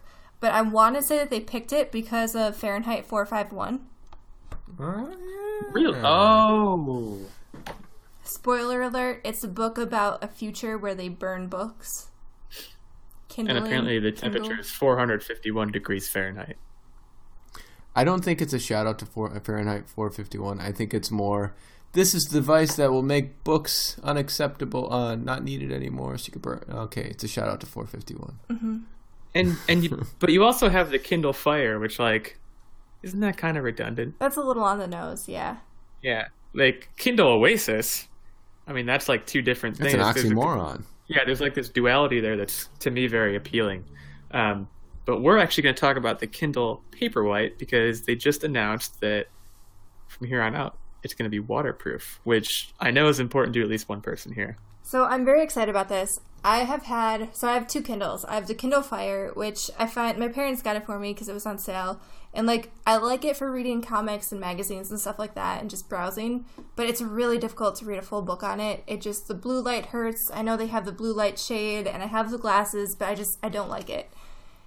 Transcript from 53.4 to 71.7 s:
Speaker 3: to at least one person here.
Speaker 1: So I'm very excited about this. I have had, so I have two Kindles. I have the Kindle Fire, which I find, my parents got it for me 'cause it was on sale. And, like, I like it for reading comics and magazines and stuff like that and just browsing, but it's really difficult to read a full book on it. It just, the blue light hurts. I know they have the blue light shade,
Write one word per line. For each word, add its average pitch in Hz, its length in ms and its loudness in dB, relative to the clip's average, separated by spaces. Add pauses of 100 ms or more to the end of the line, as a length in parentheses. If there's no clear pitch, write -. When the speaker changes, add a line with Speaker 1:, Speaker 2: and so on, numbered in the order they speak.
Speaker 3:
to 117 80 4
at 107 60 2
least 110 200 -2
one 104 140 -6
person - 320 -8
here. 107 240 -6 (240)
Speaker 1:
So 254 220 2
I'm 254 220 2
very 285 180 8
excited 233 260 0
about 196 200 8
this. 196 320 0 (240)
I 220 140 8
have 254 240 2
had, 226 520 2
so 240 140 0
I 240 60 4
have 233 120 0
two 294 140 -2
Kindles. 202 420 -4
I - 120 -4
have 202 120 -2
the 214 60 -2
Kindle 262 280 2
Fire, 196 520 -4
which 214 440 -4
I 226 80 2
find, 226 320 0
my 233 120 0
parents 262 320 -2
got 214 160 0
it 208 80 -8
for 202 140 -6
me 202 140 -4
'cause 214 140 -12
it 196 60 -8
was 208 120 -8
on 208 120 -6
sale. 185 420 -4 (340)
And, 220 120 0
like, 233 260 2 (140)
I 220 120 6
like 247 280 0
it 285 100 2
for 277 160 -4
reading 247 300 -2
comics 214 500 -4
and 202 80 -8
magazines 190 520 -6
and 214 80 -6
stuff 202 180 -6
like 208 160 -8
that 190 260 -4
and 214 100 -6
just - 200 -10
browsing, 214 560 -4 (300)
but 240 100 -2
it's 233 160 -2
really 233 360 0
difficult 214 400 -2
to 226 80 -12
read 202 120 -6
a 190 60 -8
full 208 180 -4
book 190 220 -6
on 196 160 -4
it. 208 260 -4
It 214 160 -6
just, 208 260 -8
the 214 60 -6
blue 247 260 -2
light 240 280 -2
hurts. 226 440 -4
I 220 120 -6
know 226 120 0
they 226 120 -2
have 220 180 -2
the 202 60 -6
blue 220 220 -2
light 202 260 0
shade, 214 480 -2